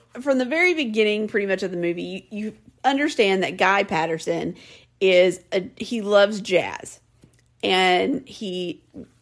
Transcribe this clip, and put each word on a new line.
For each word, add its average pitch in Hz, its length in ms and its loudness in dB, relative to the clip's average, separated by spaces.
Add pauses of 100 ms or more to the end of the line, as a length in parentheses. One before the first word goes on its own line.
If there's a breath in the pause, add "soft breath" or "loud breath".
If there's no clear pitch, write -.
(220)
from 269 160 2
the 254 80 0
very 330 280 2
beginning, 214 540 0
pretty 208 180 -2
much 190 160 -2
of 190 80 -4
the 185 60 -6
movie, 175 540 -6
you, 214 160 -10
you 214 80 -12 (300)
understand 254 580 2
that 170 160 -4
Guy 196 260 2
Patterson 165 720 -4 (440 loud breath)
is 185 400 4 (120)
a, 185 240 -2
he - 240 -6
loves 202 400 4
jazz. 160 600 -2 (640)
And 185 680 2
he, 180 540 -8 (400)